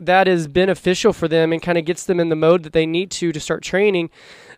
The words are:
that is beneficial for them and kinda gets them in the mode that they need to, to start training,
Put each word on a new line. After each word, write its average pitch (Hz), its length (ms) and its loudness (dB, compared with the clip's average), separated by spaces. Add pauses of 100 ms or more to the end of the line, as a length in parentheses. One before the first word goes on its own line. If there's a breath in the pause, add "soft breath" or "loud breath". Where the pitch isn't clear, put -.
that 185 240 4
is 170 180 0
beneficial 180 680 0
for - 140 -4
them 160 260 2
and 165 100 -2
kinda 175 180 0
gets 165 240 -6
them 175 160 0
in 170 80 0
the 156 80 0
mode 160 280 2
that 151 100 -16
they 160 100 2
need 170 260 -4
to, 170 220 -2
to 151 80 -6
start - 220 -4
training, 185 480 0 (460 soft breath)